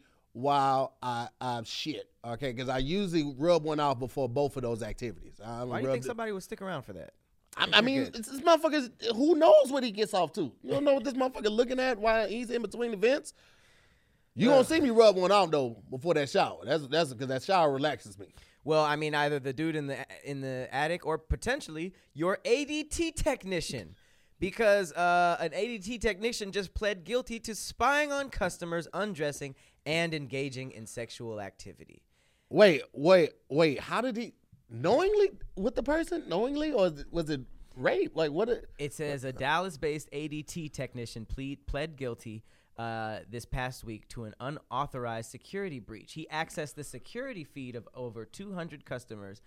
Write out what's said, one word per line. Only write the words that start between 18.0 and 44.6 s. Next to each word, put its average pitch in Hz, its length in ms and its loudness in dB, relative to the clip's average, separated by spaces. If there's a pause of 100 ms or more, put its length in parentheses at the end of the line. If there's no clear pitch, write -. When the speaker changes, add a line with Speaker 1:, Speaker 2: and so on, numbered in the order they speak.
Speaker 1:
me. 95 80 -16 (360)
Speaker 2:
Well, 156 220 4
I 151 120 2
mean, 151 180 -2
either 147 240 2
the 131 160 -4
dude 156 200 -2
in 147 120 -4
the, 135 180 -6 (180)
in 139 200 -8
the 127 280 -6
attic 156 360 -2
or 151 100 -2
potentially 175 800 -6 (180)
your 175 320 0
A 262 220 2
D 302 180 -4
T 330 260 -2
technician. 180 840 -4 (420)
Because, 196 540 2
uh, 175 480 4
an 160 140 -4
A 196 120 -2
D 233 120 -6
T 208 200 -8
technician 214 540 -2
just 190 220 -6
pled 208 300 -2
guilty 233 360 -4
to 220 140 -8
spying 285 580 0
on 277 160 -4
customers, 170 640 -4
undressing, 151 600 -6 (320)
and 165 260 0
engaging 135 600 -6
in 110 140 -16
sexual 113 540 -10
activity. - 640 -16 (460)
Speaker 1:
Wait, 170 340 8 (100)
wait, 170 400 8 (160)
wait. 147 320 4
How 175 200 -4
did 240 160 -2
he, 226 180 -8 (360)
knowingly 330 600 4 (260)
with 220 180 -2
the - 80 -2
person? 320 460 -2
Knowingly? 285 440 0
Or 220 100 4
was 160 180 2
it, - 120 -14
was 160 180 -2
it 143 100 -2 (360)
rape? 254 380 0
Like, 156 160 2
what 190 180 0
it 233 180 -2 (120)
Speaker 2:
It 143 140 -6
says 143 320 -6
a 131 80 -6
Dallas-based 151 800 -2
A 151 160 -6
D 151 140 -8
T 156 260 -10
technician 123 580 -10
plead, 139 400 -10
pled 151 300 -6
guilty, 117 480 -10 (340)
uh, 110 500 -6
this 113 180 -12
past 127 380 -6
week 110 240 -12
to 120 160 -12
an 107 140 -12
unauthorized 123 920 -8